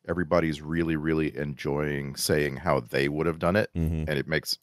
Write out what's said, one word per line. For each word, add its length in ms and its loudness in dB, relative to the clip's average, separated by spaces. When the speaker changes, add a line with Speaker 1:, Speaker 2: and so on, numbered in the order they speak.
Speaker 1:
everybody's 540 2
really, 360 0
really 400 0
enjoying 800 -4
saying 400 0
how 240 0
they 260 0
would 180 -2
have 140 0
done 160 2
it, 180 2
Speaker 2:
Mm-hmm. 360 0
Speaker 1:
and 100 0
it 80 -4
makes, 360 -2